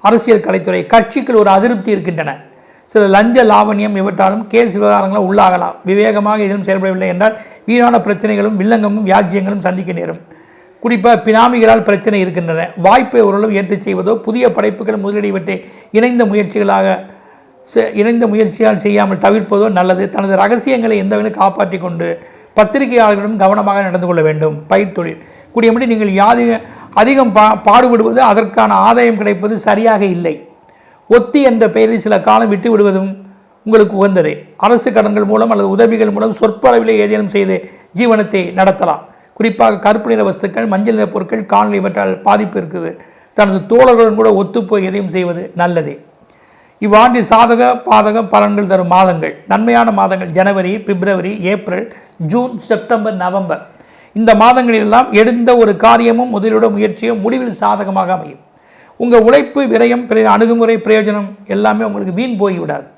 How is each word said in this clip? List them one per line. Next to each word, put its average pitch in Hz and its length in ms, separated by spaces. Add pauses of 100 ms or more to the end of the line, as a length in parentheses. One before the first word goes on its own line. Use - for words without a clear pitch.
அரசியல், 220 420
கலைத்துறை, 185 340 (120)
கட்சிக்குள் 233 500
ஒரு 202 80
அதிருப்தி 208 400
இருக்கின்றன. 165 400 (600)
சில 208 140
லஞ்ச 226 380
லாவண்யம் 208 520
இவற்றாலும் 196 500
கேஸ் 226 320
விவகாரங்களை 202 480
உள்ளாகலாம். 185 580
விவேகமாக 208 580
எதிலும் 196 240
செயல்படவில்லை 190 420
என்றால் 202 280 (300)
வீணான 240 320
பிரச்சனைகளும் 208 640
வில்லங்கமும் 208 480
வியாஜ்யங்களும் 190 580
சந்திக்க 185 260
நேரும். 170 280 (600)
குறிப்பாக 233 420
பினாமிகளால் 226 640
பிரச்சனை 202 320
இருக்கின்றன. 165 400 (160)
வாய்ப்பை 226 460
ஓரளவு 202 320
ஏற்றுச் 196 320
செய்வதோ, 190 280 (120)
புதிய 240 260
படைப்புகள், 208 520
முதலீடு 208 280
இவற்றை 185 240 (340)
இணைந்த 240 340
முயற்சிகளாக 196 640 (840)
செ-, 220 260
இணைந்த 233 320
முயற்சியால் 214 580
செய்யாமல் 202 400
தவிர்ப்பதோ 202 460
நல்லது. 185 380
தனது 196 280
ரகசியங்களை 226 640
எந்த 196 180
வகையிலும் 214 240
காப்பாற்றி 190 380
கொண்டு 170 300 (480)
பத்திரிகையாளர்களிடம் 214 840
கவனமாக 202 400
நடந்து 180 240
கொள்ள 170 160
வேண்டும். 156 340 (120)
பயிர்த்தொழில், 180 520 (320)
கூடியபடி 233 340
நீங்கள் 214 360
யாதி-, 233 380 (340)
அதிகம் 240 400
பா-, 214 300
பாடுபடுவது 226 560 (100)
அதற்கான 208 440
ஆதாயம் 226 460
கிடைப்பது 208 380
சரியாக 214 460
இல்லை. 175 300 (760)
ஒத்தி 240 320
என்ற 233 260
பெயரில் 220 360
சில 214 160
காலம் 220 320
விட்டு 202 180
விடுவதும் 196 380 (580)
உங்களுக்கு 214 300
உகந்ததே. 185 380 (220)
அரசு 233 360
கடன்கள் 208 380
மூலம் 220 200
அல்லது 98 200
உதவிகள் 220 440
மூலம் 214 260
சொற்ப 220 280
அளவிலே 226 260 (100)
ஏதேனும் 208 280
செய்து 190 240 (400)
ஜீவனத்தை 214 460 (160)
நடத்தலாம். 190 440 (300)
குறிப்பாக 220 520
கருப்பு 214 260
நிற 220 140
வஸ்துக்கள், 202 420
மஞ்சள் 208 320
நிற 104 100
பொருட்கள், 170 380
கால்நடை 104 340
இவற்றால் 98 400
பாதிப்பு 208 400
இருக்குது. 170 300 (460)
தனது 196 220 (120)
தோழர்களுடன் 233 500
கூட 220 120
ஒத்துப்போய் 196 560
எதையும் 190 280
செய்வது 175 260 (120)
நல்லதே. 170 400 (880)
இவ்வாண்டில் 220 480
சாதக, 233 320 (240)
பாதக 214 360 (100)
பலன்கள் 208 380
தரும் 180 240
மாதங்கள், 170 400 (140)
நன்மையான 226 420
மாதங்கள் 190 480
ஜனவரி, 190 420
பிப்ரவரி, 190 520 (200)
ஏப்ரல், 196 320 (420)
ஜூன், 240 320
செப்டம்பர், 214 580
நவம்பர். 180 460 (540)
இந்த 226 180
மாதங்களிலெல்லாம் 233 760
எடுத்த 226 460
ஒரு 208 200
காரியமும் 233 580
முதலீடு 220 360
முயற்சியும் 214 500
முடிவில் 240 400
சாதகமாக 196 520
அமையும். 156 300 (580)
உங்கள் 240 260
உழைப்பு, 277 400
விரயம், 240 400
பிற 214 120 (120)
அணுகுமுறை, 226 480
பிரயோஜனம் 208 520 (160)
எல்லாமே 208 380
உங்களுக்கு 202 340
வீண் 247 220
போய்விடாது. 165 460 (120)